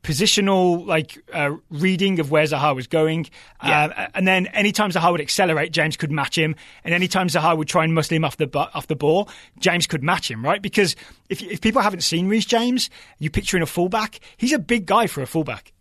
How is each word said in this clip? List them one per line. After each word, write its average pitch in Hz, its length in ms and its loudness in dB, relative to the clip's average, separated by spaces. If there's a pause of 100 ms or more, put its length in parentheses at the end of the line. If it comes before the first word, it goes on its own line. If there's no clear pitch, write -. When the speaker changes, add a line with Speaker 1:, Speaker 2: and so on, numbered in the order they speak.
Speaker 1:
positional, 180 800 2
like, 160 360 -2 (120)
uh, 147 180 -2 (180)
reading 185 500 0
of 143 120 -2
where 156 140 4
Zaha 147 280 0
was 131 140 -6
going. 160 400 0 (340)
Speaker 2:
Yeah. 156 240 2
Speaker 1:
Um, 170 120 -6
a-, - 200 -8
and 190 100 0
then 185 200 2
anytime 208 440 0
Zaha 170 200 2
would 175 80 0
accelerate, 160 540 0
James 156 240 0
could 151 140 -4
match 143 260 -4
him. 160 180 0 (300)
And 165 80 -2
anytime 180 340 0
Zaha 160 300 2
would 151 100 -4
try 160 160 2
and 160 100 2
muscle 160 220 0
him 160 80 2
off 143 140 -4
the 147 100 -2
bu-, 147 120 -4 (140)
off 143 140 -8
the 156 80 -2
ball, 160 320 2 (320)
James 175 260 2
could 156 160 -4
match 165 300 -2
him, 113 140 -8
right? 196 160 0
Because 196 340 0 (340)
if, 196 140 -6
if 190 160 -10
people 226 220 2
haven't 196 220 0
seen 175 260 0
Reece 214 160 2
James, 240 440 0 (300)
you 156 100 -4
picture - 280 -2
in 165 60 2
a 143 40 -2
fullback, 202 540 -2 (160)
he's 254 160 0
a 285 60 0
big 202 260 0
guy 208 220 2
for - 140 -6
a 127 60 -6
fullback. - 540 -6